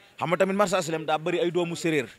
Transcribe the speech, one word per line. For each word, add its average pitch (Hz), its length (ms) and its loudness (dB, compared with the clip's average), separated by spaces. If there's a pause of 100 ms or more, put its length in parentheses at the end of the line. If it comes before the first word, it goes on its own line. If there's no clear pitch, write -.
(180)
xam 143 100 -2
nga 175 80 0
tamit 190 180 4
marché 196 220 2
H 165 140 -2
L 165 100 -2
M 151 60 -10
daa 151 120 2
bëri 170 220 -2
ay 175 100 2
doomu 170 240 -2
séréer. 151 320 0 (120)